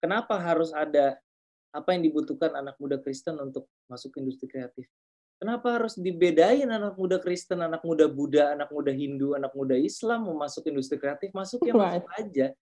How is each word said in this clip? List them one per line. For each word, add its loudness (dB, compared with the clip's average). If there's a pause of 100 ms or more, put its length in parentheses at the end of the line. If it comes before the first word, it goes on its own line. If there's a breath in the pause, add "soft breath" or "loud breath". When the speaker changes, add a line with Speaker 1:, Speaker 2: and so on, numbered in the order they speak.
Speaker 1:
Kenapa 0
harus 2
ada, 2 (580)
apa -4
yang -2
dibutuhkan 0
anak -10
muda -2
Kristen -8
untuk -10 (200)
masuk -14
industri -8
kreatif? -12 (540)
Kenapa -2
harus -4
dibedain 4
anak -2
muda 0
Kristen, -4
anak -4
muda 6
Buddha, 2
anak -6
muda 0
Hindu, -2
anak -4
muda 0
Islam 0
mau -4
masuk -6
industri -4
kreatif? -4
Masuk -4
ya, 0
Speaker 2:
Right. 4
Speaker 1:
masuk -16 (100)
aja. 0 (180)